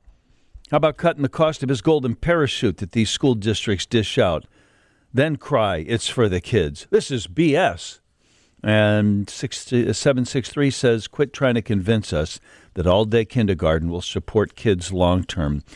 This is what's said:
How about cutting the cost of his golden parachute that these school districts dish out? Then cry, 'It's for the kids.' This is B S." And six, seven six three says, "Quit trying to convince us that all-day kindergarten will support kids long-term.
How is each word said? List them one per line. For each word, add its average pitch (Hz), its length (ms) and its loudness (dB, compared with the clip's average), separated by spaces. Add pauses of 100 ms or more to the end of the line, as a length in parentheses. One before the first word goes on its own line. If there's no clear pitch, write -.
(720)
How 147 60 4
about 151 200 2
cutting 165 240 0
the 131 80 0
cost 160 340 -2
of 127 60 -2
his 131 120 0
golden 131 340 2
parachute 147 640 0
that 98 160 -8
these 110 160 0
school 131 260 2
districts 101 500 -2
dish - 320 -2
out? 90 280 0 (680)
Then 143 240 0
cry, 107 400 0 (100)
'It's 113 220 -4
for 117 180 2
the 92 140 -2
kids.' 78 480 -2
This 208 220 0
is 117 160 -6
B 143 280 2
S." 135 440 -2 (640)
And 104 640 2
six, - 440 -10 (200)
seven 127 320 0
six - 240 -6
three 143 200 0
says, 117 380 0
"Quit - 260 -2
trying 127 220 0
to 117 60 0
convince 104 520 0
us 78 260 -4 (360)
that 80 120 -2
all-day 107 380 4
kindergarten 85 640 0
will 87 120 -6
support - 540 -2
kids 95 360 -2
long-term. 87 720 0 (120)